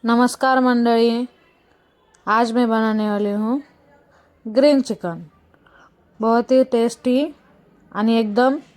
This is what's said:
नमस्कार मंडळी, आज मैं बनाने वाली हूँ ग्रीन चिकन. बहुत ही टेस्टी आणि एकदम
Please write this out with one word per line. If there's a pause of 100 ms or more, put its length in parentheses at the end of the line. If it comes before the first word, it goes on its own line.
नमस्कार
मंडळी, (1000)
आज
मैं
बनाने
वाली
हूँ (960)
ग्रीन
चिकन. (960)
बहुत
ही
टेस्टी (580)
आणि
एकदम (200)